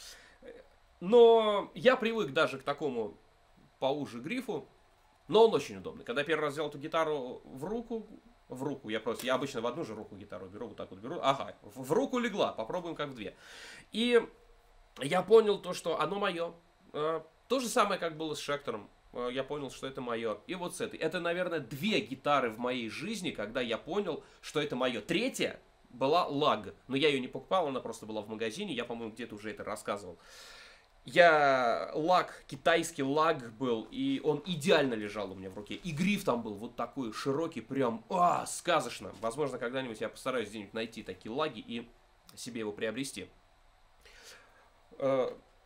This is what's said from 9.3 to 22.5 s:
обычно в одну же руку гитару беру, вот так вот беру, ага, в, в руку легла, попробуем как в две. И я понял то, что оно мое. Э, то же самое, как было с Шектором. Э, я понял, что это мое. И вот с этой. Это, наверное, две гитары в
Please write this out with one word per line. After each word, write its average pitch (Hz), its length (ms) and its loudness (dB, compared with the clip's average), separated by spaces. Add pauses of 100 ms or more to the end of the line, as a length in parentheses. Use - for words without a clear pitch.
обычно 127 260 -2
в 117 60 0
одну 139 180 -4
же 113 100 -8
руку 107 200 -12
гитару 95 320 -14
беру, 104 200 -12
вот - 100 -16
так 95 140 -12
вот 95 80 -16
беру, 143 220 -8
ага, 120 400 0
в, 127 220 -14
в 127 100 -4
руку 254 260 0
легла, 190 320 0
попробуем 165 440 -6
как 147 140 -6
в 127 60 -14
две. 107 200 -10 (580)
И 233 280 4 (800)
я 170 200 2
понял 208 360 8
то, 180 160 -6
что - 280 -2
оно 190 180 0
мое. 170 340 -2 (400)
Э, 156 280 0 (260)
то 262 120 2
же 247 100 -2
самое, 202 300 4
как 160 180 -4
было 156 160 -4
с 143 60 -6
Шектором. 127 500 -4 (240)
Э, 123 180 -4
я 127 120 -2
понял, 143 280 -8
что - 160 -10
это 135 140 -10
мое. 117 460 -2
И 175 80 -6
вот 175 200 -6
с - 60 -6
этой. - 180 -6
Это, 160 200 0
наверное, 170 400 0
две 147 420 0
гитары 135 480 2
в 110 100 -8